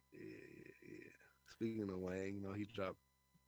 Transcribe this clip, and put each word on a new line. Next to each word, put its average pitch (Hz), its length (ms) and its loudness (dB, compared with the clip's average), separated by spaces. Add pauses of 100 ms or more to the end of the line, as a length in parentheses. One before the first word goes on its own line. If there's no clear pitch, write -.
(100)
yeah, - 120 -12
yeah, - 500 -10 (180)
yeah. - 200 -10 (400)
Speaking 110 400 4
of 92 80 2
Wayne, 95 380 2
you 98 40 -2
know, 98 140 0
he 104 100 2
dropped 104 320 2 (520)